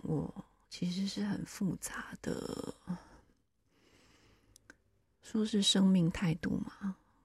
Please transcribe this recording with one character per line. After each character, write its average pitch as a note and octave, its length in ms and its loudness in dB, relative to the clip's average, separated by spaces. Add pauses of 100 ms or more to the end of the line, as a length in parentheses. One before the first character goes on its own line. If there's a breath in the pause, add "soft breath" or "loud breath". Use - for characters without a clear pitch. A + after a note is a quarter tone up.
握 - 380 -4 (220)
其 - 220 -4
实 F#3+ 160 -2
是 G3+ 160 -6
很 G3+ 240 -4
复 - 300 -2
杂 - 440 -12
的， - 540 -6 (2500 loud breath)
说 A3 240 0
是 G#3 160 2
生 G3 240 6
命 F#3 240 6
态 E3 240 2
度 - 240 -2
嘛， - 380 -6 (280)